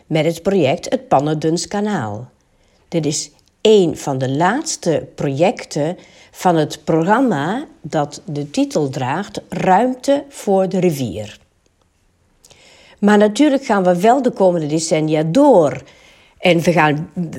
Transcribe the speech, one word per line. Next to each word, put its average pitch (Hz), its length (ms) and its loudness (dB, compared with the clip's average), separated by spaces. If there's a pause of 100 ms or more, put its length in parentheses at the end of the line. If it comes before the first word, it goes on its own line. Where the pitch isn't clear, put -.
met 156 180 -2
het 165 180 -4
project 151 480 0
het - 180 -4
Pannerdenskanaal. 156 1200 -2 (580)
Dit 160 180 -2
is - 240 -6 (300)
één 202 360 4
van 135 220 -6
de 131 120 -4
laatste 175 840 -2
projecten 151 840 -4 (320)
van 175 260 0
het 151 280 -2
programma 190 840 0 (140)
dat 147 440 -6
de 143 260 -8
titel 262 380 -2
draagt 131 600 -6
Ruimte 254 800 0
voor 190 400 -2
de 185 120 -2
Rivier. 127 580 -4 (1600)
Maar 208 200 4
natuurlijk 269 460 2
gaan 202 200 0
we 180 160 2
wel 233 220 4
de 240 80 0
komende 175 360 2
decennia 156 560 0
door. 170 600 4 (560)
En 170 220 2
we 170 120 2
gaan, 151 380 2 (280)